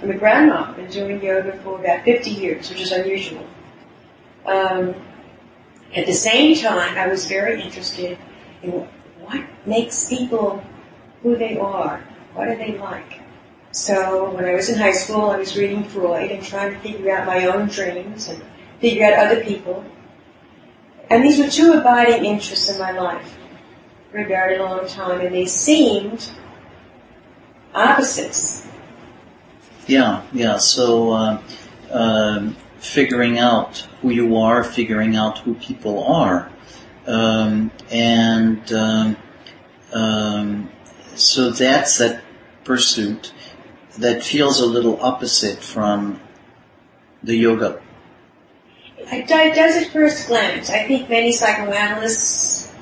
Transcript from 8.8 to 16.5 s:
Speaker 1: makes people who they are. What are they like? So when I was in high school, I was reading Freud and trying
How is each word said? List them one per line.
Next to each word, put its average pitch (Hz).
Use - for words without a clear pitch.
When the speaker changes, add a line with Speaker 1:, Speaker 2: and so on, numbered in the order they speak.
Speaker 1:
makes 220
people 220
who 240
they 220
are. 196
What 208
are 233
they 214
like? 185
So 190
when 180
I 180
was 190
in 226
high 202
school, 214
I 190
was 196
reading 202
Freud 185
and 196
trying 202